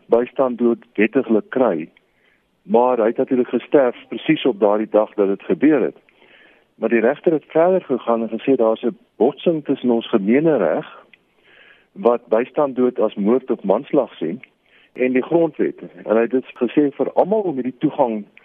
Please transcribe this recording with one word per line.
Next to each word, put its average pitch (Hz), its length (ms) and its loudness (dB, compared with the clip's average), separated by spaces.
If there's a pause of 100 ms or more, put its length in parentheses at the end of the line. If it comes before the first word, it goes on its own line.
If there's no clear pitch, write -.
bystand 123 480 0
dood 117 260 0 (100)
wettiglik 110 560 0
kry, 101 400 -2 (720)
maar 120 340 2
hy 110 80 2
het 117 120 0
natuurlik 127 300 0
gesterf 127 480 0 (140)
presies - 360 -4
op 113 140 -2
daardie 107 300 2
dag 104 240 0
dat 101 140 0
dit 98 160 -4
gebeur 143 380 2
het. 78 140 -4 (800)
Maar 110 140 -4
die 113 100 2
regter 135 320 0
het 151 160 -2
verder 175 340 2
gegaan 117 400 -2
en 110 180 -8
gesê 135 160 0
daar's 113 280 0
'n 110 140 -4 (200)
botsing 147 480 0
tussen 127 260 -2
ons 117 180 -2
gemene 127 480 2
reg, 95 480 -4 (880)
wat 117 340 0
bystand 127 480 -2
dood 123 240 0
as 107 160 -2
moord 113 360 0
of 113 120 -4
manslag 117 520 -2
sien, 80 260 -8 (520)
en 127 200 -2
die 127 100 0
grondwet. 160 560 -2 (240)
En 107 120 -2
hy 113 60 2
het 113 100 -2
dus 127 240 -4
gesê 139 360 0
vir - 220 -4
almal 196 280 0
om 175 140 -4
hierdie 127 240 -8
toegang 117 460 -2 (200)